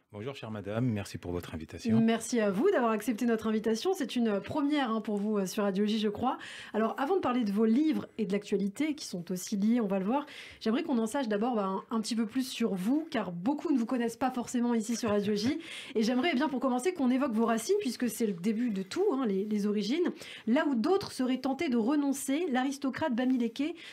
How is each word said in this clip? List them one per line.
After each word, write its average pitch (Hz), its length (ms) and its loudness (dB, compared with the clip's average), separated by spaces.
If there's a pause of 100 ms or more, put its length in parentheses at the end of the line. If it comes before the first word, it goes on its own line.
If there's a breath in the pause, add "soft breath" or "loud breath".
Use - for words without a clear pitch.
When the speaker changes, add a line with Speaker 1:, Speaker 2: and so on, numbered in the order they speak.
(120)
Speaker 1:
Bonjour, 110 220 -8
chère 120 160 -10
madame. 107 360 -2
Merci 104 320 -2
pour 87 140 -6
votre 87 220 -4
invitation. 220 460 0
Speaker 2:
Merci 226 400 2
à 208 100 2
vous 240 200 2
d'avoir 247 220 2
accepté 214 340 -2
notre 226 220 0
invitation. 220 460 0
C'est 277 220 -4
une 220 240 2
première, 285 500 0
hein, 226 120 0
pour 208 160 -2
vous, 214 200 0
euh, 196 80 0
sur 190 180 -2
Radio 202 200 2
J, 214 140 2
je 214 100 0
crois. 226 300 -2 (340 loud breath)
Alors, 220 260 0
avant 294 180 2
de 359 40 2
parler 247 240 2
de 202 80 0
vos 214 140 4
livres 233 400 4 (100)
et 220 80 -2
de 185 80 -2
l'actualité, 202 600 0
qui - 120 -10
sont 175 240 -8
aussi 185 260 -4
liés, 220 240 4
on 220 60 2
va 196 120 0
le 190 80 -2
voir, 277 180 0 (360 loud breath)
j'aimerais 233 240 0
qu'on 311 140 0
en 220 80 2
sache 269 220 -2
d'abord, 214 280 0
bah, 202 100 0
un, 190 180 -4 (100)
un 226 60 0
petit 220 160 -4
peu 226 100 2
plus 254 220 -4
sur 220 260 -2
vous, 247 360 0
car 185 220 -2
beaucoup 277 400 0
ne 262 60 4
vous 226 80 2
connaissent 233 300 -2
pas - 140 0
forcément 240 440 0
ici 226 220 0
sur 226 140 -2
Radio 208 240 2
J. 233 240 0 (180)
Speaker 1:
<laughs> - 180 -14
Speaker 2:
Et 220 80 2
j'aimerais, 247 300 2
eh 285 40 0
bien, 294 120 2
pour 254 120 -2
commencer, 262 340 2
qu'on 262 160 2
évoque 262 220 2
vos 220 140 4
racines, 226 340 2
puisque 247 280 -2
c'est 226 180 0
le 208 80 0
début 214 360 0
de 190 120 -2
tout, 330 300 -2
hein, 262 140 0
les, 196 180 2
les 214 220 0
origines. 214 460 2 (340 loud breath)
Là 285 200 4
où 285 80 2
d'autres 330 380 2
seraient 254 280 0
tentés 269 280 -2
de 240 80 2
renoncer, 277 760 2
l'aristocrate 269 640 0
Bamileke 254 600 0 (180 loud breath)